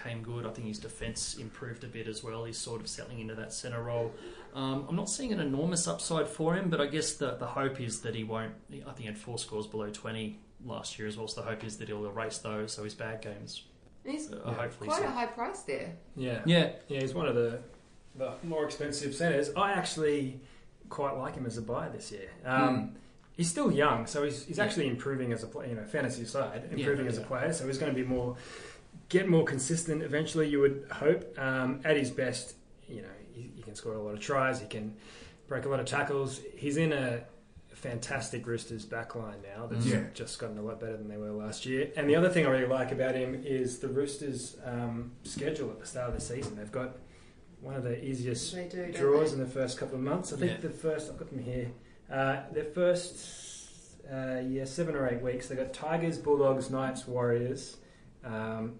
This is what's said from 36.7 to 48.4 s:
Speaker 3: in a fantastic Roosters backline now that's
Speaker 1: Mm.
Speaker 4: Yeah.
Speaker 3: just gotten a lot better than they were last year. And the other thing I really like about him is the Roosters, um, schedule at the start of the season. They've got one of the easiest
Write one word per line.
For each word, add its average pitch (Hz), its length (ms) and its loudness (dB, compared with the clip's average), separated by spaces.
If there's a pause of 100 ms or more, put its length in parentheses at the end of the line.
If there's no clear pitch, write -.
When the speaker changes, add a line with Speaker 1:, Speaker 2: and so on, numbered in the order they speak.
Speaker 3:
in 160 160 6
a 123 300 0 (500)
fantastic 123 720 -4
Roosters 117 400 -4
backline 113 560 -6
now 101 240 -10
that's 117 200 0
Speaker 1:
Mm. - 60 6
Speaker 4:
Yeah. 104 120 4 (100)
Speaker 3:
just - 240 -8
gotten 107 200 -6
a 107 40 -6
lot 110 180 -6
better 110 180 -6
than 107 100 -8
they 104 100 -8
were 107 140 -4
last 107 340 -4
year. 131 300 0
And 143 140 4
the 147 60 10
other 175 140 8
thing 175 160 6
I 135 40 6
really 131 180 6
like 127 240 4
about 131 240 4
him 127 300 0
is 131 340 2
the 139 80 -2
Roosters, 135 760 -2
um, 120 480 -2 (100)
schedule 143 480 -2
at - 80 -10
the - 80 -12
start 123 220 -2
of 110 60 -2
the - 60 -2
season. 107 360 -4
They've 104 140 -8
got 127 260 -4 (640)
one 135 140 -6
of 131 80 -2
the 123 220 0
easiest 127 480 -2